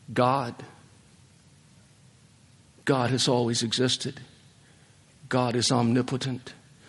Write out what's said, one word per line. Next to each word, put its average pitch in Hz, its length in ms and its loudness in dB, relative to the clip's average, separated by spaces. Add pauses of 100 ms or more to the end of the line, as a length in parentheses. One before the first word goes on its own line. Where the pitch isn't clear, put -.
(140)
God, 123 400 2 (2250)
God 123 260 0
has 127 160 0
always 120 380 0
existed. 127 560 -2 (1080)
God 123 280 2
is 120 160 2
omnipotent. 123 800 0 (340)